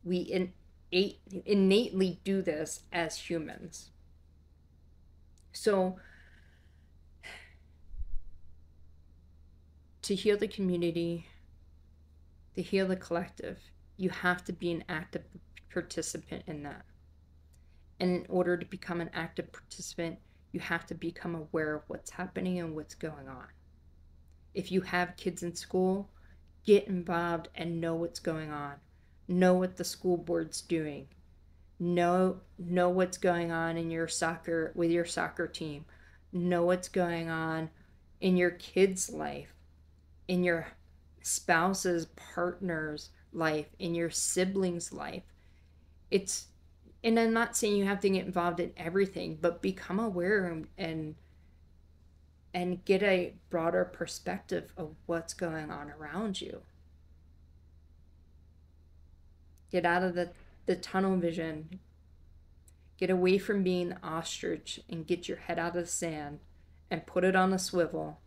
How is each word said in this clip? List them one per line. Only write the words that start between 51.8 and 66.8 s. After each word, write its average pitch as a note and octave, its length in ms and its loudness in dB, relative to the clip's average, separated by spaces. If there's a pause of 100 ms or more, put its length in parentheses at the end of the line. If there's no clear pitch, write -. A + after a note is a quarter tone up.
and F3+ 300 -2
get F#3+ 180 6
a F#3 320 4 (160)
broader F3 340 2
perspective - 920 -6
of D#3+ 180 -8 (120)
what's E3 280 -4
going D#3+ 360 -4
on D3 200 -10
around D#3 500 -6
you. - 220 -10 (3000)
Get F3+ 140 2
out F3 200 4
of F3+ 100 0
the, F3 160 0 (360)
the F#3 100 2
tunnel F#3+ 400 0
vision. E3 640 -4 (1160)
Get - 140 0
away F#3 280 6
from G3 260 0
being F3+ 240 2
the F3 140 -10
ostrich - 840 -6
and D#3+ 180 -8
get F3 220 -2
your F3 80 -4
head E3+ 220 -6
out E3+ 180 -2
of F3 80 -2
the E3+ 60 -10
sand D3+ 480 -6 (520)